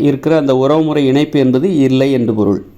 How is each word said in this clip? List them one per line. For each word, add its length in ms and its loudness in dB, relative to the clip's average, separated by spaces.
இருக்கிற 360 0
அந்த 180 0
உறவுமுறை 500 0
இணைப்பு 340 0
என்பது 280 0
இல்லை 320 2
என்று 220 -2
பொருள். 280 0